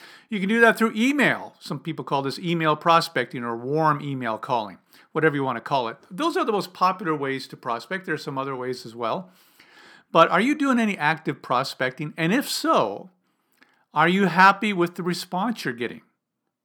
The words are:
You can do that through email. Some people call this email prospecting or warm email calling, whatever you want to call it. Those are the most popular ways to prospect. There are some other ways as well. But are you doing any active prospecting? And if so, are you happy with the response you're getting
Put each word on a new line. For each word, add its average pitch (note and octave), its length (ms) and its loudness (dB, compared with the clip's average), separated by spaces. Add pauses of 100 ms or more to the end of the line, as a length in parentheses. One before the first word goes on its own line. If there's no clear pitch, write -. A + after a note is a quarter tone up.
(300)
You G#3+ 100 -4
can F#3+ 80 -2
do A3+ 140 2
that A3+ 160 6
through A3+ 180 0
email. A3 640 0
Some D3 200 -8
people D3 260 -8
call C#3 160 -2
this C3+ 180 -4
email E3 360 0
prospecting D#3 680 0
or A#2 140 -4
warm D3 440 0
email B2+ 360 -4
calling, G#2 400 -4 (340)
whatever D#3 240 2
you C#3 80 -2
want B2+ 140 -2
to A2+ 40 -10
call C3 260 0
it. A#2 100 -8 (140)
Those D#4 260 -2
are D#4+ 80 0
the A#3 60 0
most G3+ 200 -2
popular F3+ 440 0
ways C3+ 320 -4
to D3 100 -16
prospect. C3+ 480 -8
There E3 80 -4
are C#3+ 60 -2
some C#3 180 -10
other C3+ 180 -6
ways B2+ 300 -8
as A2+ 100 -16
well. A#2+ 360 -4 (800)
But E3+ 180 8
are F3+ 120 4
you C#4 140 2
doing C#4 240 2
any G#3 180 0
active D3+ 440 -2
prospecting? C3 760 -4
And E3 160 0
if C4 160 0
so, F3+ 640 -2 (800)
are D#3 160 4
you F#3+ 200 4
happy G3 440 4
with F3 240 -2
the F#3 80 -8
response F3+ 600 -4
you're C3 80 -4
getting A2+ 280 -8 (640)